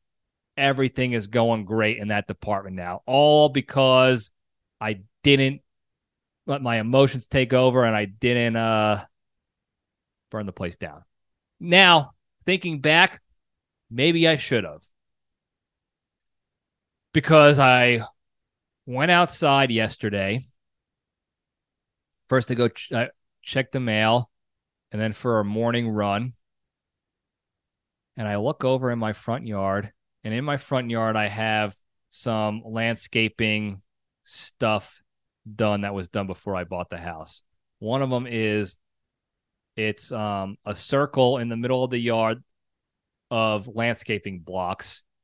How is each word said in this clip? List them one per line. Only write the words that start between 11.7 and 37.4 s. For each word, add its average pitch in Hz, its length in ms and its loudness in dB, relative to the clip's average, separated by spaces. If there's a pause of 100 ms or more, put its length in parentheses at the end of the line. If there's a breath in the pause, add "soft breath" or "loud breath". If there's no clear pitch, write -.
thinking 175 340 -2
back, 156 420 4 (680)
maybe 165 340 2
I 160 120 4
should 117 260 -2
have. 76 180 -14 (2250)
Because 147 480 6
I 123 440 6 (800)
went 135 260 0
outside 147 580 2
yesterday, 110 720 -4 (1900)
first 131 180 0
to 123 80 -4
go 117 140 0
ch-, - 240 -10
uh, 120 140 -2 (340)
check - 320 -4
the 131 80 -4
mail, 113 500 2 (640)
and 107 80 -6
then 110 100 -2
for 113 300 0
a - 20 -4
morning 117 460 -2
run. 107 460 -2 (1800)
And 110 140 -6
I 101 80 -2
look 127 260 -4
over 131 280 0
in 117 80 -6
my 110 120 -4
front 117 340 -8
yard, 101 460 -4 (320)
and 110 100 -8
in 127 120 -6
my 143 100 -4
front 127 340 -6
yard, 113 280 -2
I 107 100 0
have 107 480 -2 (340)
some 110 540 -4
landscaping 110 1160 -4 (420)
stuff - 800 -6 (540)
done 104 260 0
that 101 140 -6
was 92 120 -8
done 98 200 -6
before 95 280 -8
I 90 80 -4
bought 87 280 -10
the 87 80 -10
house. 82 420 -14 (380)